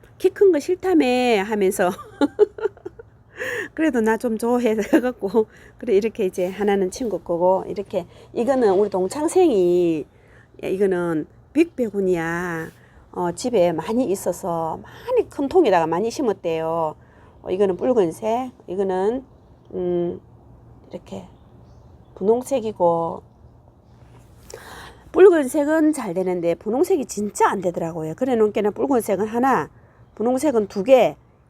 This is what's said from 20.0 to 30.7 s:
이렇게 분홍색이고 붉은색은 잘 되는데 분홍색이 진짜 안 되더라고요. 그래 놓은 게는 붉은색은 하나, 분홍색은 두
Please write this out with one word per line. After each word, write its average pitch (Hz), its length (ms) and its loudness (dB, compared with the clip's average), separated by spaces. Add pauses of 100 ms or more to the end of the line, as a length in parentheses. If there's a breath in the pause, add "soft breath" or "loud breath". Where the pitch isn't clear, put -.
이렇게 185 360 -16 (880)
분홍색이고 208 1080 0 (1900 loud breath)
붉은색은 311 800 6
잘 226 220 -6
되는데 180 400 0
분홍색이 269 520 -2
진짜 208 420 -2
안 220 120 -2
되더라고요. 165 560 -6
그래 254 200 -2
놓은 214 160 2
게는 208 200 0
붉은색은 220 540 -2
하나, 226 420 0 (460 soft breath)
분홍색은 240 540 0
두 196 160 -6